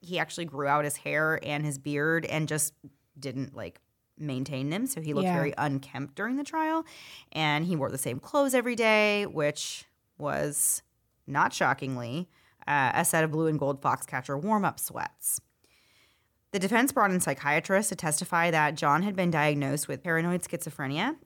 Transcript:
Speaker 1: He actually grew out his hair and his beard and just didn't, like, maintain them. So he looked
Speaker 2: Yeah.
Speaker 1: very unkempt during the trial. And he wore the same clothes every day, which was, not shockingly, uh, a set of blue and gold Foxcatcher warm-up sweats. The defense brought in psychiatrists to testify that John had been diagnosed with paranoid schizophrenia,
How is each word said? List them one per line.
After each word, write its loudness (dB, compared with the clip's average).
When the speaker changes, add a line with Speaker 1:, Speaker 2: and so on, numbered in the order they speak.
Speaker 1:
He -6
actually -4
grew -4
out 4
his -4
hair 0
and -4
his -4
beard 0
and -2
just -2
didn't, -8
like, -12
maintain -4
them. -2
So -6
he -4
looked 2
Speaker 2:
Yeah. 2
Speaker 1:
very 0
unkempt -4
during -4
the -2
trial. -2
And 0
he 0
wore 0
the -4
same -4
clothes 0
every 2
day, 4
which -2
was, -2
not 2
shockingly, -2
uh, 4
a 2
set 2
of 2
blue 0
and 2
gold 0
Foxcatcher -2
warm-up 0
sweats. -6
The -2
defense 4
brought 4
in 2
psychiatrists 2
to -4
testify 0
that 4
John 4
had -2
been 2
diagnosed 2
with -6
paranoid 0
schizophrenia, -4